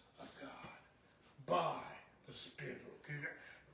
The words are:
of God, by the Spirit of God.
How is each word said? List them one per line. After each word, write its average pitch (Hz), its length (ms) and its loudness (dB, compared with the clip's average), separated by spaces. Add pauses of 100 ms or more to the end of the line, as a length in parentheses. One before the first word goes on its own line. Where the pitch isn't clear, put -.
(200)
of - 80 -8 (100)
God, - 400 -8 (680)
by 165 360 8 (460)
the 120 80 -8
Spirit - 500 -2
of - 220 -10
God. 147 260 0 (400)